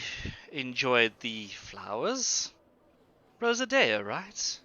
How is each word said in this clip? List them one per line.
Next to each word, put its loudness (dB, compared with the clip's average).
enjoyed 4
the -8
flowers. -4
Rosadea, 2
right? -6